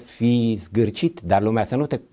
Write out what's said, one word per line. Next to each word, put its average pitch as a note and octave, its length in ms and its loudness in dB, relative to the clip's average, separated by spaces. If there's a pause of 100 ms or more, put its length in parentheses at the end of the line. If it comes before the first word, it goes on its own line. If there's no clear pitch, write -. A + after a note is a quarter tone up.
fii A#2 500 0
zgârcit, G#2+ 680 -2
dar G2 180 2
lumea A2 220 0
să B2 120 -4
nu D3 100 0
te C3+ 140 -4 (120)